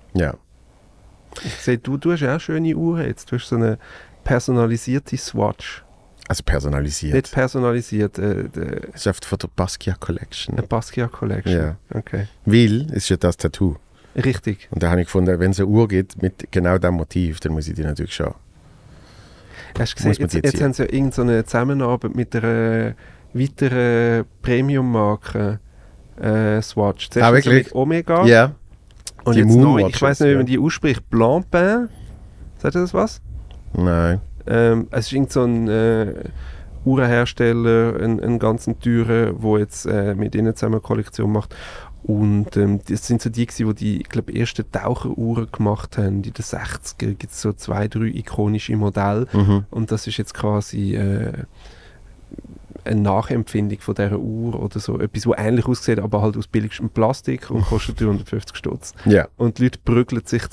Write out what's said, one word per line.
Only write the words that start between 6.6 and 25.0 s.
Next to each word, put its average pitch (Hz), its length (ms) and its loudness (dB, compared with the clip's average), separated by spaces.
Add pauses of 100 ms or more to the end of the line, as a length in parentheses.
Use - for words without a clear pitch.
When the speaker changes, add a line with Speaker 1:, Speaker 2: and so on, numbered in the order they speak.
Speaker 2:
Nicht 135 180 0
personalisiert, 120 840 0
äh, 98 300 -2
der - 320 -8 (120)
Speaker 1:
Das - 100 -16
ist - 40 -2
einfach - 180 -2
von - 140 -4
der 87 160 -8
Basquiat - 460 -4
Collection. - 580 -8
Speaker 2:
Eine - 80 -2
Basquiat 117 460 -4
Collection. 98 420 -2
Speaker 1:
Ja. 80 220 0 (180)
Speaker 2:
Okay. 104 320 -4 (180)
Speaker 1:
Weil, 117 460 4
es - 140 -4
ist - 60 -4
ja 92 80 2
das 87 180 2
Tattoo. 80 400 0 (400)
Speaker 2:
Richtig. 117 560 -2
Speaker 1:
Und 80 100 -4
da 85 80 4
habe 87 120 4
ich 85 40 -2
gefunden, 92 320 2
wenn 92 140 4
es 95 80 -2
eine 95 80 2
Uhr 110 180 6
gibt 95 340 -2
mit - 300 -4
genau 90 280 4
dem 90 160 2
Motiv, 82 460 -2
dann 80 120 -2
muss 78 160 -4
ich 80 60 -6
die 78 100 -4
natürlich 76 300 -4
schon - 200 -4 (1400)
Speaker 2:
Hast 113 140 -2
du - 40 -14
gesehen, - 120 0
Speaker 1:
muss 104 100 4
man 139 60 -2
Speaker 2:
jetzt, - 100 -2
Speaker 1:
die 165 40 2
Speaker 2:
jetzt 147 180 4
Speaker 1:
ziehen. - 80 0
Speaker 2:
haben 135 80 2
sie 135 120 -2
ja - 80 -4
irgend 135 220 0
so 127 80 0
eine 113 220 4
Zusammenarbeit 123 720 0
mit 120 180 -4
einer 113 600 0 (380)
weiteren 120 920 2 (180)
Premium-Marke, 117 1160 0 (600)